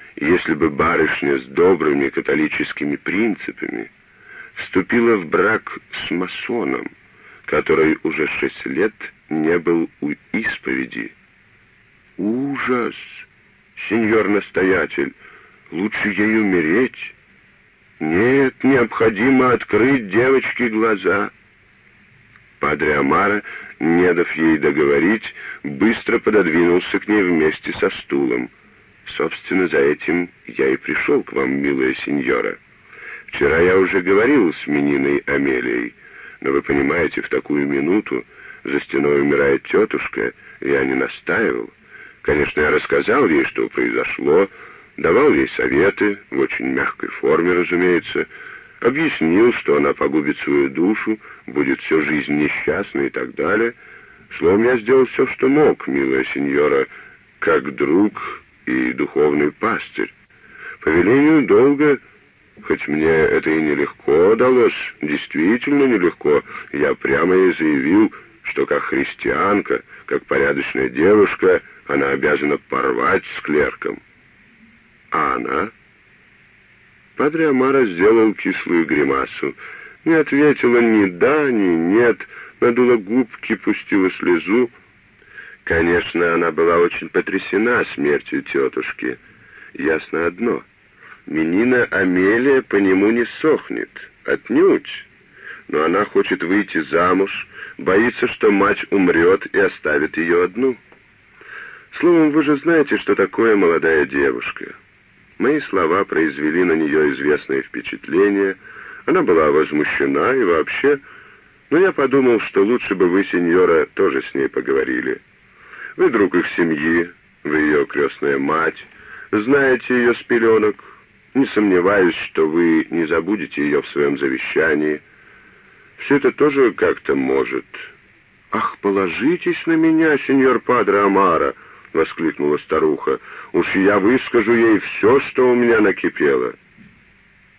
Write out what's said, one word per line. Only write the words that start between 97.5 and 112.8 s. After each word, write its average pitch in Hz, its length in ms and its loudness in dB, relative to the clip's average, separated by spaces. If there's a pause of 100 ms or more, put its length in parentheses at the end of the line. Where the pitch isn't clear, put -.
боится, 110 500 0
что 110 220 2
мать 101 400 0
умрёт 87 560 2
и - 120 -2
оставит 76 580 -2
её 85 280 2
одну. 113 320 -2 (1200)
Словом, 160 320 4
вы 151 100 2
же 143 160 2
знаете, 151 400 0
что - 160 0
такое 104 420 2
молодая 82 480 2
девушка. 67 680 -4 (640)
Мои 143 240 0
слова 92 420 0
произвели 78 600 -2
на 87 80 2
неё 76 420 0
известное 71 480 -2
впечатление. 95 920 -2 (500)
Она 170 160 2
была 80 280 2
возмущена 73 840 0
и 127 100 2
вообще. 92 560 0 (720)
Но 151 80 2
я 185 140 4
подумал, 131 480 2
что - 220 0
лучше 107 320 0